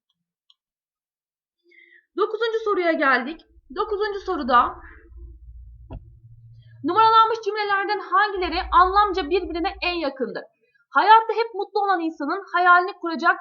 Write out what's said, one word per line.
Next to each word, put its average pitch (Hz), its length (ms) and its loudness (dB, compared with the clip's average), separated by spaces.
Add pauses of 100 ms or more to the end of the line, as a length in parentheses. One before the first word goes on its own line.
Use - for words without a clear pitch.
(2250)
Dokuzuncu 440 480 -2
soruya 359 280 0
geldik. 269 480 0 (360)
Dokuzuncu 403 440 -4
soruda 262 540 0 (2000)
numaralanmış 440 600 4
cümlelerden 403 540 -4
hangileri 370 640 -2 (200)
anlamca 381 500 2
birbirine 339 420 -4 (100)
en 349 120 -4
yakındır? 277 480 -6 (480)
Hayatta 440 420 6
hep 453 220 -4
mutlu 392 260 -6
olan 392 200 0
insanın 330 420 -6 (100)
hayalini 359 400 4
kuracak 339 480 -2